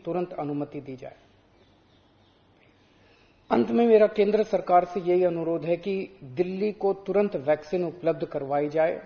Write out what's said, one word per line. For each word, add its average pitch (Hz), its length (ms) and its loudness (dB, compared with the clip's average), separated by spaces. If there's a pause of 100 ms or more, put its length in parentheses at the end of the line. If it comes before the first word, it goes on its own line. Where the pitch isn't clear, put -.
तुरंत 175 280 -4
अनुमति 147 480 -6
दी 131 140 -14
जाए। 131 200 -16 (2250)
अंत 226 200 2
में 233 160 4
मेरा 214 200 8
केंद्र 208 360 2
सरकार 180 420 4
से 185 140 -6
यही 180 240 2
अनुरोध 165 420 0
है 170 120 0
कि 190 460 -6
दिल्ली 180 480 -2
को 196 220 -2
तुरंत 196 420 -2
वैक्सीन 151 500 0
उपलब्ध 156 400 -2
करवाई 143 440 -2
जाए 156 260 0 (100)